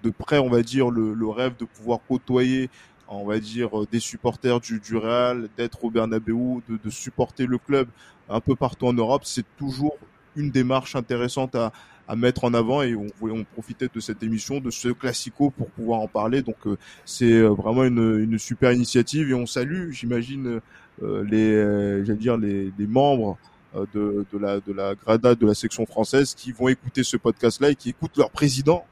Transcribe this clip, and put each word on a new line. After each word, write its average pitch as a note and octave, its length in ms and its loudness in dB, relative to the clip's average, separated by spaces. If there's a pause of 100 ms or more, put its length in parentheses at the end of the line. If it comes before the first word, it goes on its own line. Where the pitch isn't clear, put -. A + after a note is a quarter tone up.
de A2+ 60 2
près, - 280 -2
on C3 120 2
va A#2+ 140 4
dire, B2 260 0
le, A2 240 0
le A2 160 -2
rêve B2 280 -2
de A#2+ 60 -10
pouvoir A2+ 360 -4 (100)
côtoyer, B2+ 600 0 (400)
on G2+ 160 -10
va G#2+ 140 0
dire, G#2+ 420 -4
euh, G#2+ 80 -4
des A2+ 120 -2
supporters A#2+ 580 -2
du, A3 220 -8
du A2+ 160 -6
Real, A#2+ 500 0 (100)
d'être A#2+ 280 -6
au A2+ 40 0
Bernabéu, A2+ 800 -2
de, A2+ 140 -6
de G#2+ 60 -6
supporter - 560 -4
le B2 120 0
club C3+ 300 0 (420)
un G#2+ 120 -2
peu C#3 140 2
partout B2+ 320 -4
en B2 60 2
Europe, A#2+ 300 2
c'est - 220 -6 (120)
toujours C#3 380 -4 (400)
une D3 160 -4
démarche C3 460 2
intéressante B2 580 -4
à, A#2 160 0 (380)
à A2 80 -4
mettre B2 260 2
en A#2+ 100 2
avant A#2 280 2
et B2 140 0
on G#2 120 -6 (100)
voulait, A2 160 -6
on A2 120 -6
profitait - 480 -10
de A2+ 80 -8
cette G#2+ 220 -8
émission, A2+ 360 -4
de C3 120 -6
ce - 180 -4
Classico B2+ 640 -2
pour B2 180 -8
pouvoir A2+ 320 -4
en G#2+ 80 -6
parler. A2+ 320 0
Donc, A#2+ 160 -6 (100)
euh, G2+ 100 -2 (280)
c'est, A#2+ 260 2
euh, A2+ 160 8
vraiment G#2+ 380 4
une, A2+ 340 4
une A2 180 0
super B2 360 2
initiative B2 580 2
et - 20 2
on B2 120 -2
salue, D3+ 460 -4
j'imagine, A#2+ 680 -4 (420)
euh, G2+ 220 -4
les, G#2+ 320 4
euh, G2+ 480 2
j'allais G#2 160 -2
dire A#2 160 0
les, G2 420 -2
les G#2 100 -2
membres, A#2+ 500 2 (400)
euh, G2+ 80 -4 (100)
de, G2+ 380 -2
de G#2 40 -6
la, G2+ 220 -2
de G2 140 -8
la G2 220 -4
Grada, A2+ 380 4
de A#2 140 2
la G#2+ 60 4
section A2+ 320 -4
française C3 500 0
qui - 160 -12
vont B2 160 -2
écouter C3 360 0
ce - 120 -4
podcast-là A#2+ 540 2
et D3 60 2
qui - 140 -10
écoutent - 280 -6
leur B2 140 4
président. D3 600 0